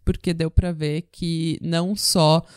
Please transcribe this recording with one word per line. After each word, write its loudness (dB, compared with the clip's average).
porque 0
deu -2
pra 0
ver -4
que -4
não -2
só 4